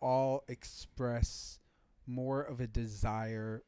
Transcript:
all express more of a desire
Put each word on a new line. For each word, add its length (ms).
all 480
express 1120
more 340
of 180
a 80
desire 1000